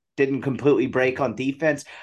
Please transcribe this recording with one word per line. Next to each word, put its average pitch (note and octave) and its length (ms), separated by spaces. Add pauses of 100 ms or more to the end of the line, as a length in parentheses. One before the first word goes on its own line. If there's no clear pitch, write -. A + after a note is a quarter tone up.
(160)
didn't C3+ 280
completely B2+ 440
break B2+ 320
on A#2+ 160
defense. C#3 480 (200)